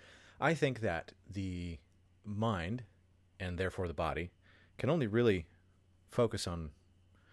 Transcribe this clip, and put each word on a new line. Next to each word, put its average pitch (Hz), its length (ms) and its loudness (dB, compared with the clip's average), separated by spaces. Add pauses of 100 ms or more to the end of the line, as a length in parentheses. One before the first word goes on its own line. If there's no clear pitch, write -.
(400)
I 156 140 4
think 131 260 0
that 87 320 -2 (160)
the 90 500 -6 (460)
mind, 107 600 -2 (560)
and 90 180 -4
therefore 92 300 -2
the 82 60 -6
body, 80 360 -2 (480)
can 120 120 0
only 156 160 2
really 104 400 4 (640)
focus - 360 2
on 85 240 -4 (640)